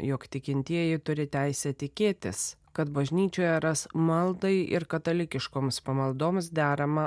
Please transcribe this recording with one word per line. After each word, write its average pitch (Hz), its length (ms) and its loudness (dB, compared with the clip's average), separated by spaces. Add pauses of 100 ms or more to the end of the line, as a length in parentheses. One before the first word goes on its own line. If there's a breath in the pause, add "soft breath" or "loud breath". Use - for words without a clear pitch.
jog 135 260 -2
tikintieji 160 720 -2
turi 147 280 -2
teisę 143 460 -2
tikėtis, 147 840 -2 (160)
kad 151 180 -2
bažnyčioje 165 720 2
ras 160 320 0
maldai 180 720 2
ir 165 180 0
katalikiškoms 156 1000 -2
pamaldoms 139 640 0
deramą 147 560 2